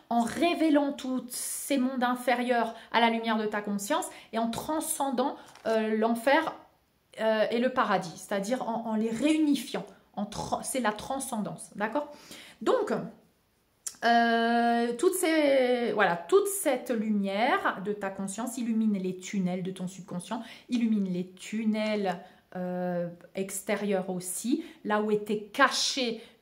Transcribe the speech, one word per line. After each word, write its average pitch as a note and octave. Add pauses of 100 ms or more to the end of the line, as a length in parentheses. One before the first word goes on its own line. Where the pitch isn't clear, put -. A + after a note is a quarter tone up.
(120)
en A#3
révélant D4
tous B3+
ces -
mondes B3+
inférieurs B3 (160)
à A3+
la A#3
lumière A3+
de G#3+
ta G#3
conscience G#3 (260)
et A3
en A#3
transcendant, C#4 (280)
euh, A3
l'enfer, A#3 (680)
euh, A3
et A#3
le B3
paradis, G3+
c'est-à-dire A3
en, A3+
en A3
les A3+
réunifiant. C#4+ (260)
En G#3
tra-, -
c'est C4
la G#3+
transcendance, G#3+
d'accord ? A3 (500)
Donc, G#4+ (1120)
euh, A#3
toutes F#4
ces, C#4
voilà, F#3
toute G4
cette C4
lumière A3
de G3+
ta G3+
conscience G3
illumine A3
les F#3
tunnels F#3
de F#3
ton F#3
subconscient, F3+ (260)
illumine A3
les F3+
tunnels, G#3+ (360)
euh, F3+ (240)
extérieurs G3
aussi, A3+ (220)
là G#3+
où G#3+
était G#3
cachée - (200)